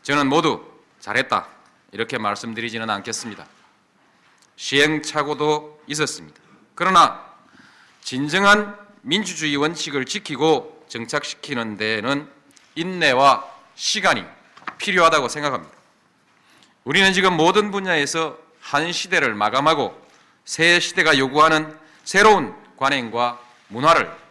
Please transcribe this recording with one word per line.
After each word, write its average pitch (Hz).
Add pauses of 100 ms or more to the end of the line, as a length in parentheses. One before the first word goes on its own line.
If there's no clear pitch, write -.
저는 143
모두 143 (340)
잘했다, 107 (440)
이렇게 110
말씀드리지는 113
않겠습니다. 101 (1080)
시행착오도 151
있었습니다. 139 (320)
그러나 175 (760)
진정한 202 (220)
민주주의 156
원칙을 143
지키고 151
정착시키는 117
데에는 110 (460)
인내와 147 (260)
시간이 170 (540)
필요하다고 165
생각합니다. 147 (1080)
우리는 190
지금 185
모든 190
분야에서 165 (220)
한 160
시대를 170
마감하고 120 (460)
새 170
시대가 160
요구하는 151 (280)
새로운 196 (240)
관행과 120 (300)
문화를 131 (180)